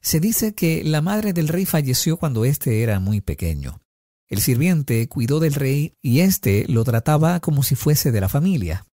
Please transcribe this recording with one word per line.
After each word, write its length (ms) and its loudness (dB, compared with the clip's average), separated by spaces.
Se 180 0
dice 340 0
que 300 0
la 160 0
madre 320 -2
del 160 0
rey 180 -2
falleció 520 0
cuando 260 0
éste 380 0
era 180 0
muy 200 0
pequeño. 600 -6
El 120 -4
sirviente 680 0
cuidó 320 -2
del 140 0
rey 480 -2
y 180 2
éste 480 2
lo 160 2
trataba 560 2
como 220 0
si 120 0
fuese 380 0
de 80 2
la 80 0
familia. 680 -2